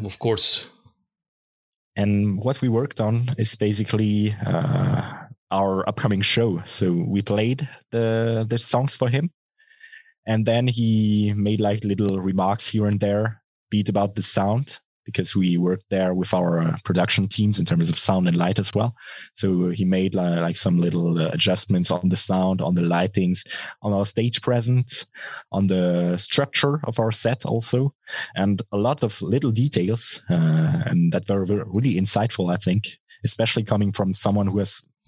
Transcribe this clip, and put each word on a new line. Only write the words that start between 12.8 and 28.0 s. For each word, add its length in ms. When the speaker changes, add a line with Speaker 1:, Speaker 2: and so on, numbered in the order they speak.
Speaker 2:
and 120
there, 440
be 100
it 80
about 280
the 60
sound, 580
because 320
we 200
worked 320
there 260
with 200
our, 240
uh, 240
production 460
teams 320
in 40
terms 240
of 80
sound 300
and 100
light 220
as 160
well. 180
So 320
he 160
made, 320
li-, 240
like, 160
some 220
little, 440
uh, 60
adjustments 640
on 160
the 80
sound, 440
on 140
the 80
lightings, 640
on 100
our 120
stage 380
presence, 640
on 160
the 480
structure 720
of 100
our 140
set 340
also. 480